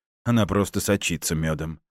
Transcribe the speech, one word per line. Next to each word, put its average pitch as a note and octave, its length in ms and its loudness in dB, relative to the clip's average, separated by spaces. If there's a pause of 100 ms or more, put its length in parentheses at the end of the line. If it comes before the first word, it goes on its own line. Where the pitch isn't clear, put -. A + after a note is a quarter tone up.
(240)
Она A#2 220 2
просто G2 340 0
сочится F2+ 560 0
мёдом. D#2+ 560 -4